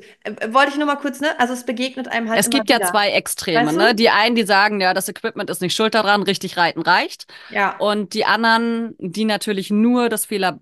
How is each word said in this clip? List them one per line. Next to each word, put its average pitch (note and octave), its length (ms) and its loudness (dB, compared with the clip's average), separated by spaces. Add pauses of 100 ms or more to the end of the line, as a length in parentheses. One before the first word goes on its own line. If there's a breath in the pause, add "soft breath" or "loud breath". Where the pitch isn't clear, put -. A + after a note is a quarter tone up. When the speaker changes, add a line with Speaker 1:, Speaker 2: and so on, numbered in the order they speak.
(240 loud breath)
Speaker 1:
Äh, A3 300 -8
wollte C#4 180 4
ich C#4 60 -6
nur D4 100 0
mal C#4+ 100 0
kurz, C#4+ 240 -6
ne? D4+ 180 -2
Also B3 140 0
es B3 120 -8
begegnet B3+ 420 -4
einem A3+ 220 -4
halt G#3 140 2
Speaker 2:
Es A#3 60 -2
Speaker 1:
immer - 20 -4
Speaker 2:
gibt A#3 180 0
ja A#3 120 4
Speaker 1:
wieder. - 0 -
Speaker 2:
zwei G3+ 300 2
Extreme, D#3 640 0
Speaker 1:
Weißt E3+ 40 0
du? F#3 40 0
Speaker 2:
ne? A3+ 140 4
Die A3+ 140 4
einen, A3+ 260 2
die A3+ 80 2
sagen, G3+ 360 2
ja, F#3 140 2
das F#3+ 160 -4
Equipment G#3 400 -8
ist E3+ 120 -8
nicht F3+ 140 -2
schuld A3 200 0
daran, G3+ 280 2
richtig F#3 340 -4
reiten E3+ 260 0
reicht. G3+ 420 0 (240 loud breath)
Speaker 1:
Ja. G3+ 280 -2
Speaker 2:
Und G#3 360 -2
die G#3+ 120 -2
anderen, A3+ 720 0
die F#3 260 -4
natürlich G3+ 460 -2
nur A#3 380 2
das A3 160 -4
Fehler, F#3+ 360 -2